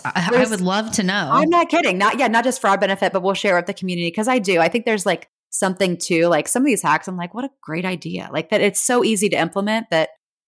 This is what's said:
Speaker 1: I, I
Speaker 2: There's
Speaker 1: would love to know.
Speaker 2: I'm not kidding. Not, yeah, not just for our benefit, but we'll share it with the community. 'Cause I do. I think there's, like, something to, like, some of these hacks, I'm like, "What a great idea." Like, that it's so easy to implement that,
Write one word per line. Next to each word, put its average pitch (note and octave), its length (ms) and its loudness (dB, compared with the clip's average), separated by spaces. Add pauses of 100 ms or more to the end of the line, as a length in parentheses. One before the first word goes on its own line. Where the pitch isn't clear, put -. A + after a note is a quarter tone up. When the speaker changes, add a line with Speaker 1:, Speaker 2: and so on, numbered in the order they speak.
Speaker 1:
I, F3 220 -2
I - 40 -2
Speaker 2:
There's A#3+ 200 2
Speaker 1:
would G3 100 -4
love G3+ 320 -2
to G#3+ 100 -2
know. F#3 280 -2
Speaker 2:
I'm D4+ 180 2
not E4+ 200 2
kidding. C#4 280 0
Not, G#3 220 0
yeah, C4 80 2
not A#3 160 2
just B3 180 0
for A3+ 80 0
our G3 80 4
benefit, F#3+ 360 0
but F#3 100 0
we'll G3 100 2
share F#3 240 2
it F3 40 2
with F3 40 -4
the G3+ 80 -6
community. F3 380 -4
'Cause A3 160 -2
I B3+ 100 2
do. F#3 220 2
I E3 100 6
think A#3 160 -2
there's, G#3+ 220 0
like, E3+ 200 -2 (220)
something F#3 540 -2
to, E3+ 240 2
like, E3 200 2
some B3 140 0
of C#4+ 60 2
these A3 160 0
hacks, D#3 240 0
I'm F#3 100 -8
like, F3 160 -10
"What B3 120 -8
a C4+ 40 -8 (140)
great E3 220 -6
idea." F3+ 460 -8
Like, D#3 200 -6
that G#3+ 100 2
it's G3+ 180 2
so B3 240 2
easy G#3+ 260 2
to E3+ 100 -2
implement G3+ 500 -2
that, D#3+ 200 0 (380)